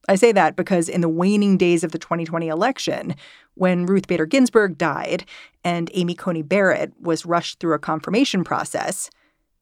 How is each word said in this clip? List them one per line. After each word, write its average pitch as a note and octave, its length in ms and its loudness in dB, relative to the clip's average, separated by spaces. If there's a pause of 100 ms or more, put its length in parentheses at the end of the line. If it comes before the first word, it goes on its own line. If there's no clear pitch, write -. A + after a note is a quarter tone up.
I G3 80 2
say A#3 160 6
that F3+ 240 4
because F3 340 0
in F3+ 120 -2
the E3+ 60 2
waning F#3+ 500 2
days F3 260 2
of E3+ 80 -4
the E3 80 -6
twenty E3+ 260 -6
twenty E3 220 -6
election, E3+ 680 -4 (380)
when F3+ 320 0
Ruth F#3+ 220 0
Bader D#3+ 180 0
Ginsburg G#3+ 540 2
died D#3+ 460 -4 (380)
and F3 300 -2
Amy F3 220 -2
Coney E3 260 -4
Barrett E3 580 2
was E3 280 -2
rushed E3+ 320 -2
through E3 160 0
a D3 40 -4
confirmation F3+ 640 -2
process, - 680 -4 (500)